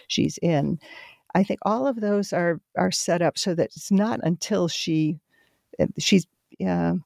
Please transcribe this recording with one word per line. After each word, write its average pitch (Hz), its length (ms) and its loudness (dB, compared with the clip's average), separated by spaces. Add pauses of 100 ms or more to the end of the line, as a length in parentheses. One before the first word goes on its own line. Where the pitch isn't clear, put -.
she's 147 300 -2
in. 156 400 0 (560)
I 190 100 4
think - 200 -6
all 240 240 0
of 240 120 -4
those 208 320 0
are, 170 300 0 (160)
are 185 140 2
set 175 320 0
up 156 160 2
so 180 160 -2
that 165 200 0
it's - 160 -6
not 208 300 2
until 180 460 0
she, 156 520 0 (600)
uh, - 80 2 (100)
she's, 175 300 2 (380)
uh, 175 280 0 (120)